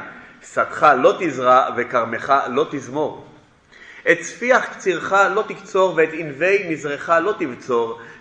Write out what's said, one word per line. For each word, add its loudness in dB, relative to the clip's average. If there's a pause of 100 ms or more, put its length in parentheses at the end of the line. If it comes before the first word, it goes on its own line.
(520)
שדך 2 (100)
לא 4
תזרע, 2
וכרמך -2 (140)
לא 0
תזמור. -8 (840)
את 4
צפיח 0
קצירך -4 (200)
לא 0
תקצור, 0
ואת 4
ענבי -2
נזרך -6 (100)
לא -2
תבצור, -4 (200)